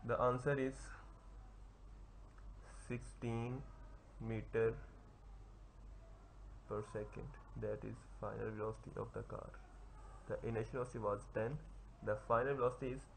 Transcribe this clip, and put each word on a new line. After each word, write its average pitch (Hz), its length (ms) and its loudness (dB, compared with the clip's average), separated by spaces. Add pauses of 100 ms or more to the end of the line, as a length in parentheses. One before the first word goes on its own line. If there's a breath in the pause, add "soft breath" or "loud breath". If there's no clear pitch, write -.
The - 140 6
answer 127 380 8
is 131 160 4 (2250)
sixteen 120 760 0 (580)
meter 113 540 4 (1900)
per 107 140 0 (100)
second, 107 360 -4 (340)
that 107 200 0
is 107 140 -4 (240)
final 107 360 0
velocity 107 400 -2
of 110 180 0
the 104 80 -2
car। - 280 -4 (760)
The - 180 2
initial 113 260 2
velocity 127 260 0
was 104 360 4
ten, 123 240 4 (460)
the 104 120 6 (120)
final 127 260 8
velocity 127 380 4
is 139 100 -4 (140)